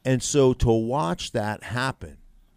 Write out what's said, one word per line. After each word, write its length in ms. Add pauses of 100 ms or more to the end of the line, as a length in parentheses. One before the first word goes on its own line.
And 160
so 320
to 160
watch 600
that 320
happen, 540 (400)